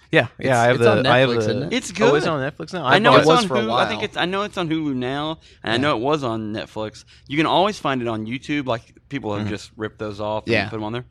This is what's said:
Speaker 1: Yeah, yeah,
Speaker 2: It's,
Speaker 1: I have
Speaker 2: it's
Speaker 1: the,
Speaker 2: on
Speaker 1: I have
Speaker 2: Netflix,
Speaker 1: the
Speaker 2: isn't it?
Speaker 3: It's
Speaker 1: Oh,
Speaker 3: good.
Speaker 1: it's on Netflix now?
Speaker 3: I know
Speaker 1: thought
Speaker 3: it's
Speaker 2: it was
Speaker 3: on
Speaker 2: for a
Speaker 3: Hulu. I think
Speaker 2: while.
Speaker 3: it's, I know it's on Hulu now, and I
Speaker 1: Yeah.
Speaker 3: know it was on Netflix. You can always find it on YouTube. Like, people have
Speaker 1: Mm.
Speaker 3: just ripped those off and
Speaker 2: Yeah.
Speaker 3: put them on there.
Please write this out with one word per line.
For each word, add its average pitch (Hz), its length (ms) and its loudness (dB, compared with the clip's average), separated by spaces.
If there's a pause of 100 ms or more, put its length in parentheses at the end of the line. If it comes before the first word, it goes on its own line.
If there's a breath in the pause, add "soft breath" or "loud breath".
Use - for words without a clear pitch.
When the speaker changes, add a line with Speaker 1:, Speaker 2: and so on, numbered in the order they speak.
(120)
Speaker 1:
Yeah, 135 160 4 (120)
yeah, - 100 -4
Speaker 2:
It's, 123 80 4
Speaker 1:
I 117 80 4
have 123 100 6
Speaker 2:
it's 117 80 2
Speaker 1:
the, 113 160 6
Speaker 2:
on 101 60 0
Speaker 1:
I 120 140 4
have 131 100 4
Speaker 2:
Netflix, 120 40 0
Speaker 1:
the 117 60 0
Speaker 2:
isn't 110 240 0
it? - 100 -6
Speaker 3:
It's 247 180 -6
Speaker 1:
Oh, - 20 -16
Speaker 3:
good. 208 240 4
Speaker 1:
it's - 100 0
on 156 120 -2 (120)
Netflix 160 220 -14
now? 175 120 -6
Speaker 3:
I 131 140 6
know 214 120 4
Speaker 1:
thought 127 100 8
Speaker 3:
it's - 60 4
Speaker 2:
it 156 40 6
was 240 120 6
Speaker 3:
on 196 40 -2
Speaker 2:
for 135 100 -2
a - 40 2
Speaker 3:
Hulu. 113 180 -2
I - 80 2
think 110 120 -6
Speaker 2:
while. 104 60 -4
Speaker 3:
it's, - 120 -8
I 151 80 0
know 190 180 -4
it's 208 140 -8
on 170 120 -4
Hulu 151 260 -2
now, 139 440 -6 (240 soft breath)
and 104 80 -4
I 117 40 0
Speaker 1:
Yeah. 123 60 0
Speaker 3:
know 143 160 0
it 107 40 -4
was 143 220 0
on 113 300 -4
Netflix. 107 520 -10 (220 soft breath)
You 139 100 -6
can 156 80 0
always 170 340 2
find 135 220 -2
it 117 60 -4
on 110 180 -4
YouTube. 135 420 -6
Like, 113 320 -6 (100)
people 110 260 -6
have 104 120 -4
Speaker 1:
Mm. - 20 -6
Speaker 3:
just 104 260 -10
ripped 107 240 -10
those 107 200 -8
off 107 260 -4
and 117 80 0
Speaker 2:
Yeah. 104 160 2
Speaker 3:
put 110 80 -12
them 107 60 -6
on 107 100 -6
there. 123 180 -8